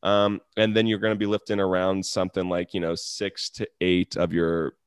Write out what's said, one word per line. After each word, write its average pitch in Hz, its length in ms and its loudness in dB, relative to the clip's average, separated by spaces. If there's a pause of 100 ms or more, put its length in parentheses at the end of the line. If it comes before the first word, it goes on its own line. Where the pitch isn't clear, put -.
Um, 101 380 2 (160)
and 110 200 2
then 113 120 4
you're 107 100 0
gonna 110 160 0
be 104 120 -2
lifting 104 340 -2
around 92 460 2
something 92 420 -2
like, 90 260 -4
you 92 60 -2
know, 85 160 -2
six - 540 -8
to - 180 -8 (120)
eight 90 360 2
of 87 160 -2
your 82 420 0 (120)